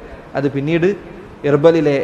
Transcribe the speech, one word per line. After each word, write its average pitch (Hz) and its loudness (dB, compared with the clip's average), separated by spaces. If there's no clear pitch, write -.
അത് 139 0
പിന്നീട് 160 0
ഇർബലിലെ 151 4